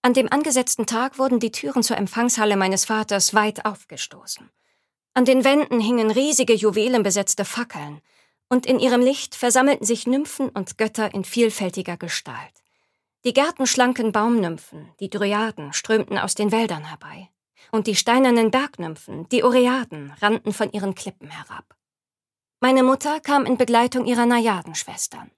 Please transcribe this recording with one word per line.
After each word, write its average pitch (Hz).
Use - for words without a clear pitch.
An 247
dem 247
angesetzten 254
Tag 240
wurden 254
die 220
Türen 269
zur 226
Empfangshalle 214
meines 190
Vaters 214
weit 214
aufgestoßen. -
An 254
den 262
Wänden 269
hingen 220
riesige 254
juwelenbesetzte 202
Fackeln, 151
und 247
in 254
ihrem 247
Licht 262
versammelten 254
sich 214
Nymphen 269
und -
Götter 220
in 196
vielfältiger 190
Gestalt. -
Die 247
gärtenschlanken 254
Baumnymphen, 190
die 196
Dryaden, 208
strömten 214
aus -
den 208
Wäldern 196
herbei, 160
und 214
die 208
steinernen 233
Bergnymphen, 180
die 247
Oreaden, 247
rannten 214
von -
ihren 196
Klippen -
herab. -
Meine 262
Mutter 269
kam 285
in 254
Begleitung 240
ihrer 240
Najadenschwestern. 220